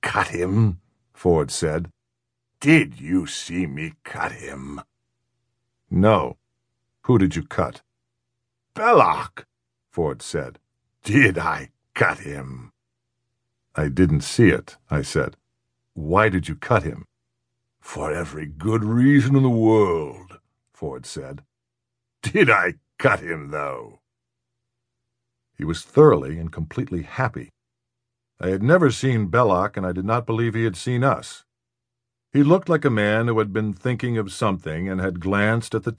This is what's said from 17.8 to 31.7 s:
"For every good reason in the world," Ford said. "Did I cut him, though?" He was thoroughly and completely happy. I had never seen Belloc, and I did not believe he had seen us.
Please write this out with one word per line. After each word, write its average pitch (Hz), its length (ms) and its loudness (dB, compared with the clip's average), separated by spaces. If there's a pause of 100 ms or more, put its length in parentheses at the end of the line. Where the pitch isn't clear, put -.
"For 76 320 -8
every 76 340 -8
good 101 380 -4
reason 131 500 4
in 135 80 6
the 131 80 4
world," 98 880 2 (340)
Ford 65 320 -12
said. 69 400 -16 (800)
"Did 175 280 4
I 90 240 4 (240)
cut 107 220 2
him, 78 300 -8
though?" 67 500 -8 (1600)
He 147 80 -10
was 151 180 -6
thoroughly 85 560 4
and 82 140 -8
completely 85 500 -8
happy. - 480 -6 (880)
I 90 120 -4
had 98 120 -4
never 156 300 4
seen 117 340 -2
Belloc, 101 500 2
and 95 80 -6
I 92 80 -4
did 92 120 -6
not 113 220 -2
believe 113 280 -2
he 113 100 -2
had 101 120 -2
seen 123 260 -4
us. - 420 -2 (840)